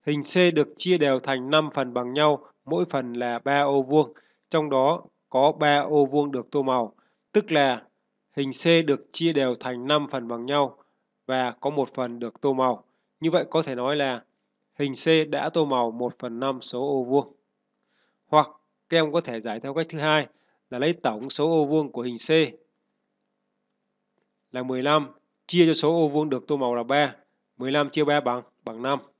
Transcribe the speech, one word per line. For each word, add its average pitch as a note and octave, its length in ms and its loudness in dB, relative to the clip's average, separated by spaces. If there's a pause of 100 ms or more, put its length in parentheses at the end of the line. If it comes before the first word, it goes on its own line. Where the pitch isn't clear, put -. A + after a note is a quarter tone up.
Hình D3 220 -2
C F3+ 300 2
được D3+ 240 0
chia F3+ 200 0
đều C#3 220 2
thành C3 300 -4
năm D3+ 240 2
phần B2+ 200 -4
bằng B2 200 -4
nhau, D3 320 2 (200)
mỗi E3+ 200 0
phần B2+ 280 -6
là A#2+ 260 -6
ba C#3+ 220 0
ô C#3 200 2
vuông. C#3+ 320 2 (360)
Trong D3+ 200 -2
đó C#3 340 2 (260)
có C#3 220 4
ba D3 280 2
ô D3 260 4
vuông C#3+ 260 0
được B2+ 200 -8
tô C#3+ 120 0
màu, B2+ 300 0 (380)
tức G#3 200 0
là C#3 360 2 (440)
hình C#3 200 -6
C E3 340 2
được C#3 160 0 (100)
chia E3 220 -2
đều C3 220 0
thành B2 320 -8
năm D3 240 2
phần A#2+ 160 -6
bằng A#2 180 -8
nhau C#3 320 0 (480)
và B2+ 260 -2
có C#3 180 -6
một C#3+ 240 -4
phần A#2+ 260 -8
được A#2 220 -10
tô C#3 120 0
màu. C3 300 0 (360)
Như D#3+ 120 0
vậy E3 180 2
có D#3+ 120 0
thể C#3+ 140 -6
nói B2+ 200 -2
là C3+ 280 -4 (520)
hình C#3+ 200 -4
C D#3+ 340 2
đã C#3+ 200 -2
tô E3 160 0
màu B2+ 260 0
một A#2+ 280 -6
phần A#2 200 -10
năm C3 220 -4
số - 180 -10
ô C3+ 240 -2
vuông. C3 320 0 (920)
Hoặc D3+ 200 4 (420)
các E3 80 2
em D#3 140 2
có E3 100 0
thể A#2 200 -10
giải A2+ 180 -8
theo C3+ 140 -10
cách D#3+ 160 -4
thứ D#3+ 100 -10
hai D3+ 280 2 (420)
là B2 100 -8
lấy D#3 140 0
tổng B2 360 -4
số D3+ 220 -2
ô D#3+ 140 4
vuông D3 260 0
của A#2+ 100 -8
hình A#2+ 160 -6
C - 120 -12 (2250)
là B2+ 120 -6
mười B2+ 200 -4
lăm, D3 280 2 (360)
chia E3+ 200 6
cho D#3+ 60 4
số D3 160 0
ô E3 180 2
vuông D3+ 220 0
được B2+ 180 -4
tô D3 100 -2
màu B2 180 -2
là A#2+ 80 -2
ba. C#3 320 2 (420)
Mười B2+ 140 -6
lăm C#3+ 180 0
chia D3+ 140 0
ba D3 160 2
bằng, B2 240 -2 (200)
bằng A2+ 180 -10
năm. C3+ 180 -2 (200)